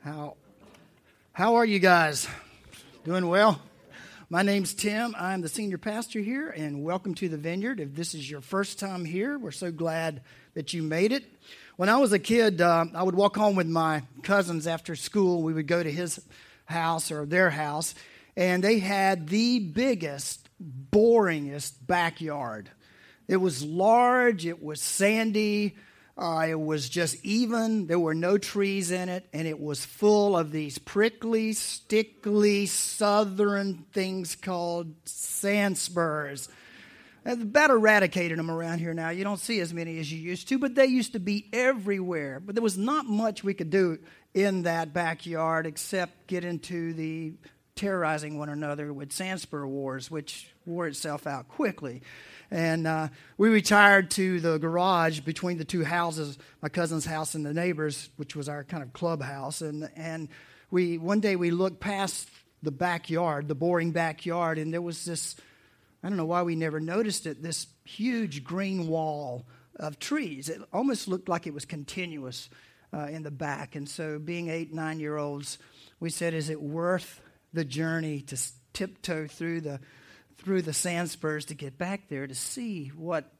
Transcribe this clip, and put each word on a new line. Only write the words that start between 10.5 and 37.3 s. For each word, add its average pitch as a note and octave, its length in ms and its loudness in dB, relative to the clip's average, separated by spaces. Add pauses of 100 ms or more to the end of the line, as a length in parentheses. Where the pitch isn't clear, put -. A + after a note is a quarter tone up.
that D#3 200 -8
you E3 100 -2
made E3 280 2
it. C4+ 120 -2 (540)
When F#3 120 2
I A3+ 80 6
was C4 140 6
a G3+ 80 4
kid, G#3+ 420 4
uh, E3+ 320 6
I E3+ 80 -4
would F#3 140 2
walk G3+ 200 6
home G#3 200 4
with F3 120 4
my D#3+ 360 2 (180)
cousins F3 460 2
after E3 280 -4
school. F3+ 460 2
We D#3+ 120 0
would D#3 140 -2
go F3 140 2
to D#3+ 100 -2
his E3 300 -4 (440)
house E3 440 -2
or D3+ 160 -6
their F3+ 240 6
house, D3+ 460 -2 (420)
and F3+ 260 4
they A3 140 6
had F#3+ 520 2
the A#3 300 4
biggest, E3+ 920 -2 (120)
boringest D#3 1200 4
backyard. C#3+ 880 -2 (580)
It F#3+ 100 2
was D#3+ 260 2
large, A3+ 800 4
it E3+ 160 -6
was D3+ 200 -8
sandy, G#3 960 2 (400)
uh, E3 300 0
it D#3+ 100 0
was D3+ 300 0
just E3+ 380 0
even, A3 640 2
there E3+ 120 4
were D#3+ 140 2
no F3 240 2
trees G3 520 0
in F3+ 200 -2
it, F#3 240 -6
and D#3 120 -4
it D#3 140 -4
was D3 240 -6
full G#3 540 4
of D#3+ 120 2
these D3+ 280 -4
prickly, A3 760 0
stickly, G#3 1160 2
southern G3+ 1200 0
things F#3 420 -4
called E3+ 680 -4
sand G3+ 760 0
spurs. D3+ 720 -2 (800)
They've A#3+ 160 -2